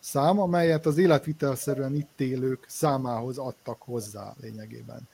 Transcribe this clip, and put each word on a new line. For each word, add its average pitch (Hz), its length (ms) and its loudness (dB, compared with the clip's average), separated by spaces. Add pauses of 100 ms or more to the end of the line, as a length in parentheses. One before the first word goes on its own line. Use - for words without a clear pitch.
szám, 165 400 2
amelyet 170 460 4
az 151 120 2
életvitelszerűen 139 960 2
itt 143 260 -4
élők 131 480 -2
számához 127 680 -2
adtak 127 440 -10
hozzá 104 580 -10
lényegében. 117 720 -14